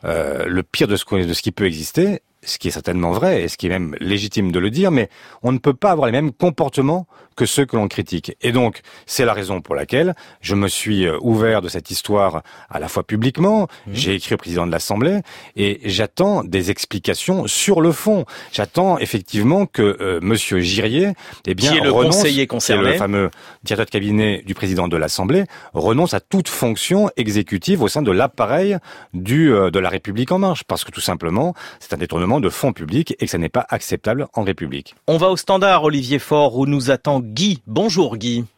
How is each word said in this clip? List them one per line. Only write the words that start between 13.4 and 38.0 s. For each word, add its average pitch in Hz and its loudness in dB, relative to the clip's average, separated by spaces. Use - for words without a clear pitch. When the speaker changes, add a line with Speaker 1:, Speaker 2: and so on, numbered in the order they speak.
Speaker 2:
Mmh. 101 -12
Speaker 1:
j'ai 95 0
écrit 92 -4
au 101 0
président 87 -2
de 87 -2
l'Assemblée 113 0
et 101 0
j'attends 110 0
des 92 -2
explications - -2
sur 175 2
le 165 4
fond. 190 0
J'attends 170 0
effectivement 120 0
que, 104 2
euh, 92 -2
monsieur 98 0
Girier, 110 0
eh 95 -2
bien, 117 2
Speaker 2:
Qui 160 4
est 151 2
le 135 2
Speaker 1:
renonce, 127 4
Speaker 2:
conseiller 190 4
Speaker 1:
qui 139 2
est 131 0
Speaker 2:
concerné. 104 0
Speaker 1:
le 170 0
fameux 101 0
directeur 107 -2
de - -16
cabinet 104 0
du 95 -6
président 90 -2
de 85 0
l'Assemblée, 95 0
renonce 110 2
à - 0
toute - -2
fonction 175 0
exécutive 107 0
au 101 2
sein 151 -2
de 110 2
l'appareil 135 0
du, 120 2
euh, 98 4
de 90 0
La 90 0
République 104 -4
En 185 2
Marche, 190 0
parce - -6
que - -14
tout - -12
simplement, 98 -2
c'est - -8
un 82 -6
détournement 90 0
de 98 2
fonds - -2
publics 95 -4
et 117 -2
que - -6
ça 95 -2
n'est 82 -2
pas 123 -2
acceptable 117 -2
en 113 -2
République. 85 -6
Speaker 2:
On 160 2
va 180 4
au 185 2
standard, 190 2
Olivier 143 0
Faure, 143 2
où 135 2
nous 139 0
attend 139 2
Guy. 156 0
Bonjour 156 2